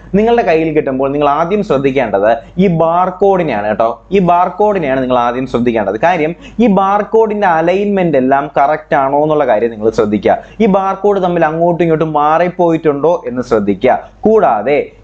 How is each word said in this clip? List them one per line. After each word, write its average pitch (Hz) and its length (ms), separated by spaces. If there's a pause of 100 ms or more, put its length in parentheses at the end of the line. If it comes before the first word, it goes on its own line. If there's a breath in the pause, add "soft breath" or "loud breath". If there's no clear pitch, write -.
(160 loud breath)
നിങ്ങളുടെ 226 260
കയ്യിൽ 165 320
കിട്ടുമ്പോൾ 135 380
നിങ്ങൾ 147 180
ആദ്യം 170 340
ശ്രദ്ധിക്കേണ്ടത് 131 760 (200 loud breath)
ഈ 185 100
ബാർകോഡിനെയാണ് 170 1000
കേട്ടോ. 113 340 (100)
ഈ 196 80
ബാർകോഡിനെയാണ് 180 840
നിങ്ങൾ 127 180
ആദ്യം 123 280
ശ്രദ്ധിക്കേണ്ടത്. 110 560
കാര്യം 165 320 (240 loud breath)
ഈ 233 80
ബാർകോഡിന്റെ 208 800
അലൈൻമെന്റ് 180 680
എല്ലാം 135 400
കറക്റ്റ് 151 380
ആണോ 139 280
എന്നുള്ള 151 240
കാര്യം 117 240
നിങ്ങൾ 110 180
ശ്രദ്ധിക്കുക. 107 480 (240 loud breath)
ഈ 220 40
ബാർകോഡ് 190 580
തമ്മിൽ 175 220
അങ്ങോട്ടും 165 380
ഇങ്ങോട്ടും 160 300
മാറിപ്പോയിട്ടുണ്ടോ 160 1120
എന്ന് 123 140
ശ്രദ്ധിക്കുക. 107 580 (200 loud breath)
കൂടാതെ 143 720 (120)